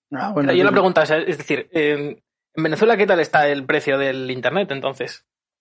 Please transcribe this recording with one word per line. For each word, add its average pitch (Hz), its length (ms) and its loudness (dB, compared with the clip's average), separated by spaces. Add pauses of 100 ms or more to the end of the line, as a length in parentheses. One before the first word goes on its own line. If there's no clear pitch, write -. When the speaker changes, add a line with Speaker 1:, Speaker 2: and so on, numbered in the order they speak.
(120)
Speaker 1:
Ah, 131 200 -6
bueno, 143 200 0
Speaker 2:
Ahí 180 100 4
la 196 60 4
Speaker 1:
sí. 196 60 2
Speaker 2:
pregunta 185 280 4
es, 151 80 0
es 156 280 -2
decir, 143 340 -4
en, 147 500 -2 (320)
en 156 80 -4
Venezuela, 165 340 2
¿qué 202 80 4
tal 196 140 2
está 147 300 2
el 139 180 -2
precio 143 320 0
del 131 320 -4
internet, 127 400 -2
entonces? 135 560 -8 (340)